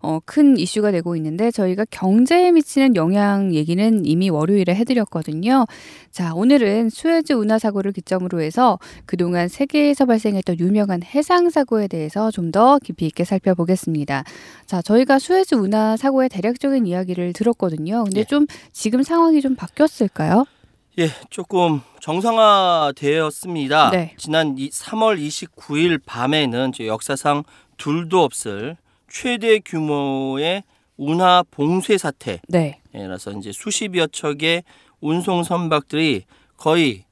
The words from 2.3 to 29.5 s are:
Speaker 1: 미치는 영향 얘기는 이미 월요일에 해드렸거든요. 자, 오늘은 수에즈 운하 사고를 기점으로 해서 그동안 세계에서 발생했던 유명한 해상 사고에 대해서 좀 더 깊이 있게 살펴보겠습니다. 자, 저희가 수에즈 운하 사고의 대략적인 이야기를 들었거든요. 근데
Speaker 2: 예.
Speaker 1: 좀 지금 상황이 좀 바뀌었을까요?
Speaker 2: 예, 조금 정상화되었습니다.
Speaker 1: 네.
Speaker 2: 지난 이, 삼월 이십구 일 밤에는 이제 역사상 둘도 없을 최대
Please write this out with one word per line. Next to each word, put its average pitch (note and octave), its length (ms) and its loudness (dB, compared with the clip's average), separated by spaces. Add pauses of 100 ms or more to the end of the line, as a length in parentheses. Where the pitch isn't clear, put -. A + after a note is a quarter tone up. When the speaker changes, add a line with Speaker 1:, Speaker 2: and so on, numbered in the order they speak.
Speaker 1:
미치는 C4+ 440 4
영향 G3 580 0
얘기는 F3+ 500 0
이미 F3+ 240 2
월요일에 F3 460 2
해드렸거든요. A3 920 0 (460)
자, E3+ 240 -6
오늘은 A3+ 560 4
수에즈 D#4+ 420 0
운하 A3 260 2
사고를 G3+ 340 -2
기점으로 F3+ 500 -4
해서 F#3 360 2 (280)
그동안 F3 420 -2
세계에서 C#4+ 560 0
발생했던 G#3 540 0
유명한 F#3+ 440 0
해상 F4 460 2
사고에 A#3 400 0
대해서 F#3 420 -4
좀 F3 220 -4
더 B3 260 6
깊이 E3 280 -6
있게 F3 180 -2
살펴보겠습니다. E3+ 1000 -2 (400)
자, F#3 160 -4
저희가 B3+ 380 4
수에즈 F#4 360 0
운하 G#3+ 440 2
사고의 C4 320 0
대략적인 B3 560 -2
이야기를 F3+ 480 -4
들었거든요. G3 680 -2
근데 G3 160 -2
Speaker 2:
예. A3 40 0
Speaker 1:
좀 D4 220 2 (260)
지금 A#3+ 300 -2
상황이 E4 400 4
좀 C4 120 0
바뀌었을까요? G#3 920 0 (520)
Speaker 2:
예, E3 120 2 (180)
조금 F3 520 0 (200)
정상화되었습니다. D#3+ 1900 2
Speaker 1:
네. F3 260 -2
Speaker 2:
지난 D#3 420 -2
이, C#3 140 -8
삼월 A3 460 -2
이십구 D3+ 600 -8
일 E3 200 0
밤에는 C3 720 -2
이제 B2 180 -10
역사상 C#3+ 560 -4 (320)
둘도 E3 480 0
없을 A#2+ 540 -8 (300)
최대 A3+ 520 0